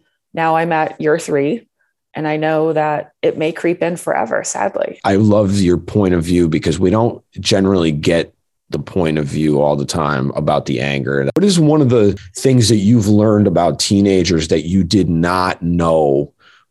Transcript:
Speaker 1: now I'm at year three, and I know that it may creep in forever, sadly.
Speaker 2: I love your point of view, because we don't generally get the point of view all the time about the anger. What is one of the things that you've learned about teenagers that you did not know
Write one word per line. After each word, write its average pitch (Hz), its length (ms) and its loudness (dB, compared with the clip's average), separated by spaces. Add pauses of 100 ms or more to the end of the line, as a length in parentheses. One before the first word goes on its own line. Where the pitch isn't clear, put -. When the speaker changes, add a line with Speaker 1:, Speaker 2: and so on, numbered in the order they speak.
(340)
Speaker 1:
now 160 220 0
I'm 170 160 0
at 156 280 -2
year 156 200 0
three, 151 480 -4 (460)
and 156 140 -6
I 156 100 -4
know 156 360 0
that 151 380 -2 (100)
it - 160 -2
may 160 140 -2
creep 175 300 -2
in 170 140 -2
forever, - 480 -4
sadly. - 640 -6
Speaker 2:
I 98 100 0
love 104 440 2
your 87 180 2
point 92 360 0
of 87 100 0
view, 87 260 2
because 78 300 -2
we 92 100 2
don't 110 340 0 (160)
generally 95 520 0
get 80 420 -2 (360)
the 78 100 -6
point 78 380 -2
of 73 80 -2
view 76 340 0
all 73 160 2
the 71 100 -4
time 73 460 -2
about 76 340 -2
the 67 140 -4
anger. 69 540 -2
What 180 100 0
is 190 160 2
one 151 220 4
of 127 80 2
the 104 280 2 (200)
things 127 320 4
that 110 80 4
you've 104 320 2
learned 104 360 4
about 85 360 0
teenagers 92 640 2
that 80 140 0
you 87 240 0
did 90 240 0
not 87 520 0
know 80 720 0 (380)